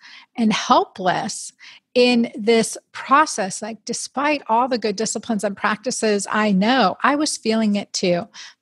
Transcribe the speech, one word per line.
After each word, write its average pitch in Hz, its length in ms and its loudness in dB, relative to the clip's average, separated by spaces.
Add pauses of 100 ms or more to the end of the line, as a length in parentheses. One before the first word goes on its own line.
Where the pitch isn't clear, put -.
(360)
and 220 160 2
helpless 190 1000 0 (420)
in 247 400 4
this 226 420 0 (140)
process. 277 720 0
Like, 214 220 -12
despite 285 640 -4
all 233 180 2
the 254 100 -2
good 208 200 -2
disciplines 220 480 -4
and 196 120 -4
practices 208 760 -2
I 214 180 2
know, 208 540 2
I 262 100 4
was 294 220 -2
feeling 220 400 0
it - 160 -6
too. 175 340 0 (360)